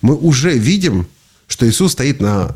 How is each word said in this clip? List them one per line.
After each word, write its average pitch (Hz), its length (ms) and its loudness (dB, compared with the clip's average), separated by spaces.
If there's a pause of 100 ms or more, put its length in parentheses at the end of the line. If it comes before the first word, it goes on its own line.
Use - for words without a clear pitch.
мы 123 120 4
уже 147 420 0
видим, 123 500 0 (400)
что - 220 0
Иисус 175 240 0
стоит 135 280 -2
на 202 360 -2